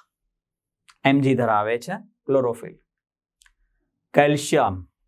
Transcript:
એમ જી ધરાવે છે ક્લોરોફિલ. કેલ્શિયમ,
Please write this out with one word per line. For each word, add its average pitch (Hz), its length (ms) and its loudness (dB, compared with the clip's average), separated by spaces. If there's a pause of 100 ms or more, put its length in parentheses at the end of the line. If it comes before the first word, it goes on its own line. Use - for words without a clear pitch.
(1040)
એમ 139 160 4
જી 135 140 2
ધરાવે 113 440 0
છે 175 140 -10 (340)
ક્લોરોફિલ. 120 520 -4 (1400)
કેલ્શિયમ, 143 760 0 (200)